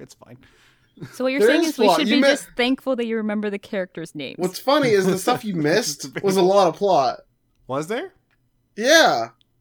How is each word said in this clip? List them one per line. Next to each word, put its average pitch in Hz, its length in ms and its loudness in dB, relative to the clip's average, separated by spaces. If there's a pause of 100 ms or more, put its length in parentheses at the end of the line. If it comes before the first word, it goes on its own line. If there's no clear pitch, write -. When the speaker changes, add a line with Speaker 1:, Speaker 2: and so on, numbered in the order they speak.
Speaker 1:
It's - 140 -20
fine. - 240 -20 (720)
Speaker 2:
So - 100 -8
what 262 80 -2
you're 262 100 -2
Speaker 3:
There 214 100 6
Speaker 2:
saying 320 140 2
Speaker 3:
is 320 80 0
Speaker 2:
is - 40 -10
we 233 80 2
Speaker 3:
plot. 175 140 4
Speaker 2:
should 294 100 -2
Speaker 3:
You 294 60 2
Speaker 2:
be 285 80 4
Speaker 3:
mi- 277 60 4
Speaker 2:
just 277 180 -2 (100)
thankful 262 380 -2
that 240 100 -4
you 226 120 -4
remember 214 340 -4
the 202 80 -8
characters' 180 560 -10
names. 143 240 -12
Speaker 3:
What's 180 180 -6
funny 285 320 2
is 196 160 2
the 185 140 0
stuff - 260 -2
you 208 100 -6
Speaker 1:
<laughs> - 0 -
Speaker 3:
missed 160 500 -2
Speaker 1:
It's - 180 -10
Speaker 3:
was 190 140 0
a - 20 4
Speaker 1:
debatable. 180 80 4
Speaker 3:
lot 196 220 4
of 156 60 -4
plot. 156 440 0 (480)
Speaker 1:
Was 139 200 -6
there? 262 280 -8 (600)
Speaker 3:
Yeah. 202 520 2 (340)